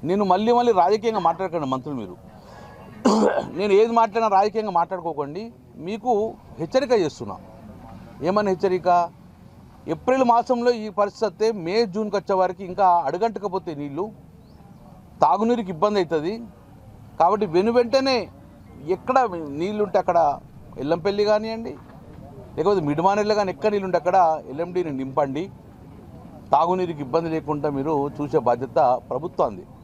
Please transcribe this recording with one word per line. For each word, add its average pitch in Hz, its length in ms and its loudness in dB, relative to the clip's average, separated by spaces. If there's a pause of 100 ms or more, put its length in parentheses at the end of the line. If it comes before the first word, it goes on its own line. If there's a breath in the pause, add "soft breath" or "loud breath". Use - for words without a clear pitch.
నేను 202 240 0
మళ్ళీ 214 260 4
మళ్ళీ 240 140 4 (100)
రాజకీయంగా 214 460 2
మాట్లాడకండి 165 460 -2
మంత్రులు 131 280 -6
మీరు. 92 140 -10 (920 loud breath)
<clears throat> - 520 2
నేను 196 220 0
ఏది 226 200 4
మాట్లాడినా 226 380 2
రాజకీయంగా 208 420 0
మాట్లాడుకోకండి. 165 640 -4 (440)
మీకు 220 240 -4 (480)
హెచ్చరిక 254 340 0 (100)
చేస్తున్నా. 113 320 -6 (920)
ఏమని 202 260 2
హెచ్చరిక? 180 360 0 (1040)
ఏప్రిల్ 254 380 2
మాసంలో 240 400 2 (120)
ఈ 214 40 -8 (120)
పరిస్థితి 202 260 0
వస్తే 208 220 -2 (180)
మే 180 100 -2 (180)
జూన్కి 208 260 -4
వచ్చే 196 220 -2
వారికి 185 300 0
ఇంకా 190 160 2 (200)
అడుగంటకపోతే 190 640 -4 (100)
నీళ్ళు, 147 240 -6 (1160)
తాగునీరుకి 202 520 2
ఇబ్బంది 208 260 2
అవుతుంది. 165 320 0 (840)
కాబట్టి 196 260 4 (100)
వెను 208 220 4
వెంటనే 262 400 2 (760)
ఎక్కడ 254 220 0 (420)
నీళ్ళుంటే 202 440 -2
అక్కడ 170 160 2 (640)
ఎల్లంపల్లి 180 460 0
కానివ్వండి, 220 440 -2 (840)
లేకపోతే 180 340 2
మిడిమానేరులో 202 500 2
కానీ 196 160 -2
ఎక్కడ 214 180 0
నీళ్ళుంటే 190 280 -2
అక్కడ 180 160 2 (340)
ఎల్ఎండిని 170 400 -4 (100)
నింపండి. 139 440 -4 (1080)
తాగునీరుకి 170 540 0
ఇబ్బంది 165 280 -2
లేకుండా 151 420 -4
మీరు 147 160 -2 (240)
చూసే 147 220 0 (100)
బాధ్యత 120 300 0 (300)
ప్రభుత్వానికి. 131 580 -4 (160)